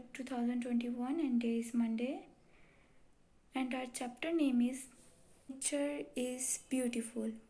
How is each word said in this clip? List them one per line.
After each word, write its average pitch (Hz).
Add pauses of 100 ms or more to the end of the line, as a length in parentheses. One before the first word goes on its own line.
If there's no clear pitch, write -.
(120)
two 254
thousand 240
twenty-one 240
and 240
day 233
is - (120)
Monday. 240 (1300)
And 262
our 254 (160)
chapter 320
name 247 (120)
is 269 (680)
Nature 285 (140)
is 254 (100)
Beautiful. 233 (200)